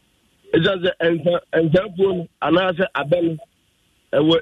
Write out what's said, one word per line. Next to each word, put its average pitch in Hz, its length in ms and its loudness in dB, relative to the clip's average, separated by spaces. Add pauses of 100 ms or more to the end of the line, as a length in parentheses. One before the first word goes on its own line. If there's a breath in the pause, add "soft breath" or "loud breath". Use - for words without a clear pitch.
(540)
ɛkyerɛ 185 300 2
sɛ 180 80 0 (100)
nsa, 170 380 0 (140)
nsafuo 180 640 0
no, 165 100 -8 (140)
anaasɛ 180 440 0 (100)
abɛ 147 280 -2
no, 165 140 -2 (760)
ɛwɔ 156 280 2